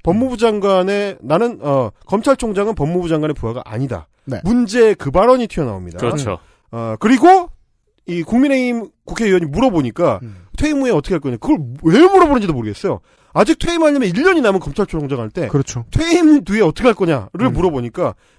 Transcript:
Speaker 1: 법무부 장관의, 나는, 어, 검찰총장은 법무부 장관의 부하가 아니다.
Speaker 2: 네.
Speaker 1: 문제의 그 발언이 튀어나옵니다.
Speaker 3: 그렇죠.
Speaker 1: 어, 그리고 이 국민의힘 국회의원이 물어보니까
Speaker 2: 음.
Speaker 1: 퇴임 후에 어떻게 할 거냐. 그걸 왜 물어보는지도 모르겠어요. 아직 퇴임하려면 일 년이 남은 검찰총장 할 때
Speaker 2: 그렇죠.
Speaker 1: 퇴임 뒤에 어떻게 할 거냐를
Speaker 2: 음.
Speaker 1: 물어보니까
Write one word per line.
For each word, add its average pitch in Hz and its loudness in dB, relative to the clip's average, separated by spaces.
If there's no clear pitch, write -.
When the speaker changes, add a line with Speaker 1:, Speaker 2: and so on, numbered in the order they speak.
Speaker 1:
법무부 233 0
장관의, 202 0
나는, 196 0
어, 135 0
검찰총장은 214 -2
법무부 170 -2
장관의 156 -2
부하가 120 -8
아니다. 113 -8
Speaker 2:
네. 127 -8
Speaker 1:
문제의 226 2
그 - -8
발언이 233 2
튀어나옵니다. 95 -6
Speaker 3:
그렇죠. 120 -4
Speaker 1:
어, 113 -6
그리고 339 4
이 175 -4
국민의힘 247 0
국회의원이 185 0
물어보니까 151 0
Speaker 2:
음. 98 -18
Speaker 1:
퇴임 294 0
후에 254 -2
어떻게 165 -2
할 160 -2
거냐. 127 -6
그걸 285 0
왜 170 6
물어보는지도 302 4
모르겠어요. 117 -6
아직 214 2
퇴임하려면 302 0
일 180 -2
년이 359 2
남은 196 2
검찰총장 143 -6
할 110 -8
때 147 -6
Speaker 2:
그렇죠. 123 -4
Speaker 1:
퇴임 320 4
뒤에 202 0
어떻게 185 0
할 226 6
거냐를 151 -2
Speaker 2:
음. 254 0
Speaker 1:
물어보니까 143 -2